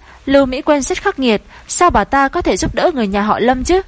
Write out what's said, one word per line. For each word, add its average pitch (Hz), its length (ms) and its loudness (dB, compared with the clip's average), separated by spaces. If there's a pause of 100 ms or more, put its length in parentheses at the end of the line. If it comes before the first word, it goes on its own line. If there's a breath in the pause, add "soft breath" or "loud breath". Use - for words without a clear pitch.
(260 loud breath)
Lưu 277 200 4
Mỹ 254 160 -6
Quân 294 200 0
rất 359 200 -4
khắc 392 180 -4
nghiệt, 226 220 0 (260 loud breath)
sao 349 220 2
bà 226 140 2
ta 277 240 0
có 349 140 -4
thể 349 160 0
giúp - 180 -6
đỡ 339 180 0
người 233 140 -2
nhà 202 140 -2
họ 214 180 -2
Lâm 254 240 0
chứ? 359 240 0